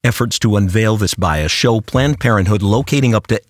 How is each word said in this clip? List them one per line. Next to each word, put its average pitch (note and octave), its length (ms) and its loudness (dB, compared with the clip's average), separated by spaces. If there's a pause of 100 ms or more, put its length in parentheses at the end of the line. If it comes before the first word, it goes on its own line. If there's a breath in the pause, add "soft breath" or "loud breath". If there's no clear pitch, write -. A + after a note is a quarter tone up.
Efforts B2 380 -2
to G#2 160 2
unveil A2 400 2
this G2+ 180 -2
bias D#2 380 -2
show A2+ 280 0
Planned C3+ 380 -2
Parenthood G#2 420 0
locating A#2+ 540 2
up G#2+ 140 -2
to A2+ 220 -2